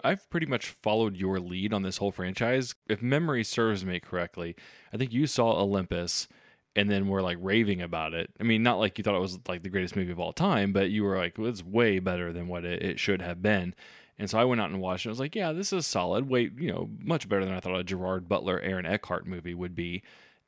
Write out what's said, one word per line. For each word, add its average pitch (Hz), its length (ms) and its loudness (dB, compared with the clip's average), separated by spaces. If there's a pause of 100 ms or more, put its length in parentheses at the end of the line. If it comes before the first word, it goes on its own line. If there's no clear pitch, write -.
I've 185 280 -2
pretty 165 160 -2
much 131 200 -2
followed 107 500 0
your 95 220 0
lead 92 340 -2
on 101 100 0
this 95 160 -4
whole 101 120 0
franchise. 117 640 0 (140)
If 104 140 0
memory 135 420 0
serves 107 400 2
me 90 160 -2
correctly, 85 560 -6 (360)
I - 40 -6
think 120 160 -2
you 135 160 2
saw 113 340 4
Olympus 90 640 0 (500)
and 101 140 4
then 98 160 2
were, 98 160 2
like, 87 180 -2
raving 101 400 2
about 82 340 -4
it. 85 160 -4 (100)
I - 20 -4
mean, 113 220 4
not 117 160 2
like 104 180 0
you 101 60 -6
thought 104 100 2
it 92 60 2
was, 92 260 -2
like, 90 160 -6
the 92 80 -10
greatest 90 240 -2
movie 92 160 -2
of 85 80 -6
all 85 140 -4
time, 110 400 2
but 98 180 4
you 107 140 2
were 98 120 2
like, 87 220 -2
"Well, 110 80 -2
it's 110 160 -4
way 101 380 4
better 90 320 0
than 87 160 -6
what 87 160 -6
it, 87 180 -2
it 90 160 -2
should 95 240 2
have 87 180 -6
been." 92 360 2 (420)
And 101 100 -6
so 110 120 2
I 120 40 6
went 123 160 2
out 90 100 -2
and 95 100 -4
watched 92 260 -4
it. 113 40 -4
I - 20 -6
was 117 80 -6
like, 147 160 -6
"Yeah, 180 160 -2
this 180 200 -4
is 180 140 0
solid. 95 420 0
Way, 123 300 4
you 151 140 -2
know, 87 180 -4 (100)
much 147 280 -2
better 98 160 2
than 95 100 -2
I 92 60 -4
thought 92 180 -2
a 92 60 -2
Gerard 92 440 -2
Butler, 92 320 2
Aaron 92 260 -2
Eckhart 90 380 -2
movie 87 300 -6
would 90 220 -6
be." 87 260 -4 (460)